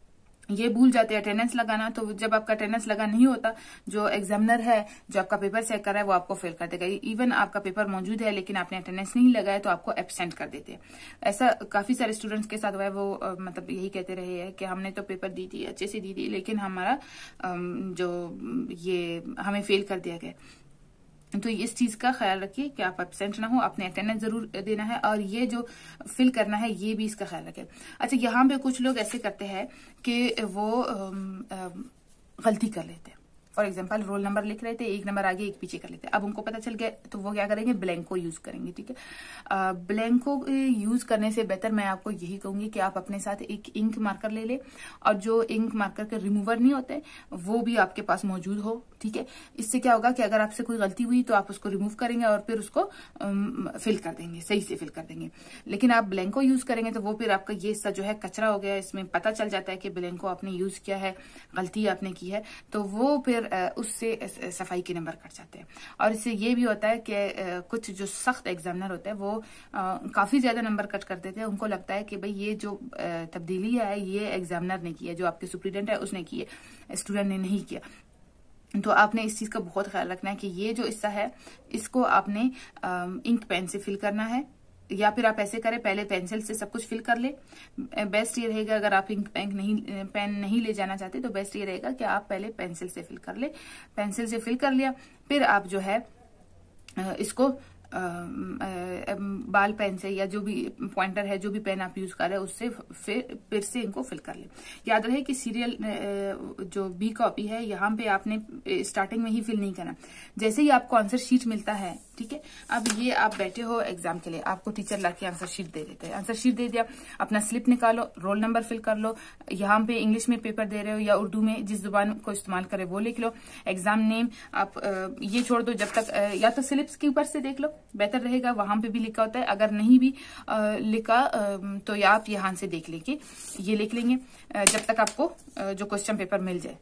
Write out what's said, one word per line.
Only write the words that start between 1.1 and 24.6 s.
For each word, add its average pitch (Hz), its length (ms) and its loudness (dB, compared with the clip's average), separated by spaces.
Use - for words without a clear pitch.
हैं 208 80 2
अटेंडेंस 214 320 0
लगाना, 220 360 0
तो 220 220 -6
जब 214 220 0
आपका 220 200 2
अटेंडेंस 220 320 0
लगा 214 200 0
नहीं 226 200 8
होता, 233 280 2
जो 208 200 0
एग्जामिनर 208 520 4
है, 220 260 4
जो 196 100 2
आपका 190 160 0
पेपर 196 260 0
चेक 214 220 -2
कर 202 80 2
रहा 208 80 2
है, 202 60 0
वो 196 60 4
आपको 180 220 2
फेल 175 180 -6
कर 170 140 -6
देगा। 180 480 -2
Even 240 180 4
आपका 202 280 2
पेपर 202 260 0
मौजूद 196 360 -2
है 220 80 2
लेकिन 196 260 -2
आपने 185 220 -4
अटेंडेंस 185 380 -6
नहीं 247 160 10
लगाया 202 260 2
तो 202 120 0
आपको 175 220 0
एब्सेंट 175 420 -4
कर 151 120 -6
देते - 260 -12
हैं। - 80 -16
ऐसा 220 360 4
काफ़ी 208 220 2
सारे 226 180 0
स्टूडेंट्स 214 340 -4
के 214 120 -6
साथ 214 140 -2
हुआ 196 100 -4
है, 196 80 0
वो, 196 220 -2
अ, 190 280 -4
मतलब 180 300 -10
यही 190 180 -4
कहते 185 260 -6
रहे 180 240 -6
हैं 185 140 -8
कि 190 120 -10
हमने 190 260 -4
तो 196 120 -8
पेपर 190 260 -6
दी 185 260 -8
थी, - 100 -6
अच्छे - 220 -6
से 214 140 -6
दी 190 140 -10
थी, - 140 -4
लेकिन 208 300 -2
हमारा, 190 400 0
अम, 180 500 -4
जो 175 440 -4
ये 170 520 -2
हमें 202 240 -2
फेल 196 200 4
कर 190 180 -4
दिया 170 160 -8
गया। 170 160 -12
तो 202 100 -2
इस 226 280 -2
चीज़ 233 200 2
का 247 160 2
ख्याल 196 280 2
रखिए 226 280 -4
कि 277 140 -6
आप 185 180 0
एब्सेंट 196 380 -4
ना 220 80 -2
हो, 247 140 4
आपने - 260 0
अटेंडेंस 208 340 -2
ज़रूर 220 260 -2
देना 208 380 -2